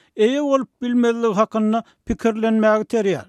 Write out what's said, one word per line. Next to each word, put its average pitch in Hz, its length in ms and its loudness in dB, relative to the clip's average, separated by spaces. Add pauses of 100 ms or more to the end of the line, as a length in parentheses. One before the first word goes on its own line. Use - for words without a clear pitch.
(160)
eýe 254 260 2
bolup 269 280 0 (120)
bilmezligi 233 520 0
hakyna 220 480 0 (240)
pikirlenmäge 220 800 0
terýär. 196 440 -2